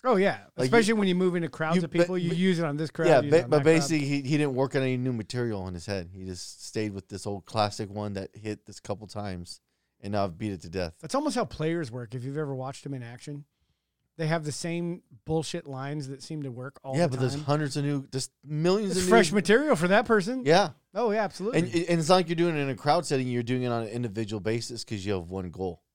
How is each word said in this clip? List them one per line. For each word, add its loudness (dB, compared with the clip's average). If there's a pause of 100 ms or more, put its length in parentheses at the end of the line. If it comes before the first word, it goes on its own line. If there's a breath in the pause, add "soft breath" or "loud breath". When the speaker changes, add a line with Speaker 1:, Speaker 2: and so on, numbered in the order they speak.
Speaker 1:
Oh, 4
yeah. 2 (180)
Speaker 2:
Like, 0
you, 6
Speaker 1:
Especially 6
when 2
you 4
move 2
into -2
crowds 0
Speaker 2:
you, 4
Speaker 1:
of -6
people, 2
Speaker 2:
but, -2
Speaker 1:
you 0
Speaker 2:
but, -2
Speaker 1:
use 4
it 0
on -2
this -4
crowd, -2
Speaker 2:
yeah, 8
Speaker 1:
you 0
use 0
Speaker 2:
ba-, 8
Speaker 1:
it 4
on -4
Speaker 2:
but 6
Speaker 1:
that 4
crowd. 8
Speaker 2:
basically, 2
he, 0
he 0
didn't 2
work 0
on 2
any 0
new -2
material -4
in -8
his -10
head. -4
He -14
just -12
stayed -4
with -12
this -12
old -8
classic -2
one -6
that -8
hit -10
this -18
couple -8
times, -10 (400)
and -8
now 0
I've -6
beat -4
it -10
to -14
death. -4
Speaker 1:
That's -12
almost -2
how 0
players -4
work. -12
If -8
you've -8
ever -6
watched -10
them -8
in -8
action, -14 (760)
they -2
have 0
the -4
same -4 (220)
bullshit -4
lines -8
that -12
seem -10
to -8
work -12
all -6
Speaker 2:
Yeah, 4
Speaker 1:
the 0
Speaker 2:
but -2
there's 0
Speaker 1:
time. -6
Speaker 2:
hundreds 0
of 0
new, -2
just -6 (140)
millions 0
Speaker 1:
It's 0
Speaker 2:
of 0
Speaker 1:
fresh 8
Speaker 2:
new 2
Speaker 1:
material 4
for 0
that 6
person. 2
Speaker 2:
Yeah. 6 (240)
Speaker 1:
Oh, 0
yeah, 2
absolutely. -2
Speaker 2:
And, 0
and 0
it's 0
not 10
like 2
you're 0
doing 2
it -2
in -2
a -2
crowd 2
setting. 0
You're 0
doing -2
it -2
on -2
an -8
individual -4
basis -4
'cause -6
you 0
have -6
one -6
goal. -6 (120)